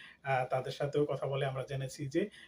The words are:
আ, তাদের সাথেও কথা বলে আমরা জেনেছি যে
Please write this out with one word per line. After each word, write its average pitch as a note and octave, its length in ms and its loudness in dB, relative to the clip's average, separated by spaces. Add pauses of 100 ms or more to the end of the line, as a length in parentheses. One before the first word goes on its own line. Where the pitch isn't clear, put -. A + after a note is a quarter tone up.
(220)
আ, B2+ 280 2
তাদের C3+ 220 0
সাথেও D3 340 2
কথা C#3 200 -2
বলে C#3 200 0
আমরা C3 220 -2
জেনেছি C3+ 380 -4
যে F3 240 2 (180)